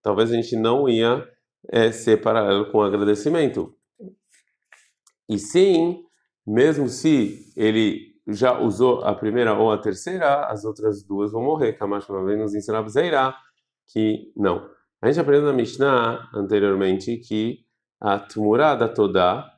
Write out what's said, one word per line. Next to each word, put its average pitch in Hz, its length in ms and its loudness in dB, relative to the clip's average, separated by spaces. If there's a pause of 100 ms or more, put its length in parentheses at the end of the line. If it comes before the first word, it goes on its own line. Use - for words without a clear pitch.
Talvez 110 300 2
a 120 40 0
gente 117 200 -2
não 120 320 2
ia, 117 400 0 (420)
é, 113 220 2
ser 110 300 2
paralelo 104 500 0
com 110 100 2
agradecimento. 104 920 0 (1500)
E 107 100 -4
sim, 175 680 2 (440)
mesmo 139 400 2
se 127 680 0
ele 110 600 0 (120)
já 120 320 0
usou 120 440 2
a 104 100 0
primeira 110 400 -2
ou 110 180 2
a 104 60 0
terceira, 143 680 -2
as 107 180 -8
outras 107 400 -6
duas 101 280 -6
vão 113 120 -4
morrer. 143 300 -2
Kamash 101 340 -6
Mavei 98 300 -4
nos 107 180 -4
ensina 107 240 -4
a 110 80 -8
Zeira 135 480 0 (520)
que 110 480 -2
não. 92 340 -2 (320)
A 110 60 0
gente 147 120 2
aprendeu 143 280 2
na 139 60 0
Mishnah 123 800 0
anteriormente 98 840 0
que 113 420 -6 (400)
a 101 200 -2
Tmurá 120 560 0
da 117 120 0
Todá 98 720 0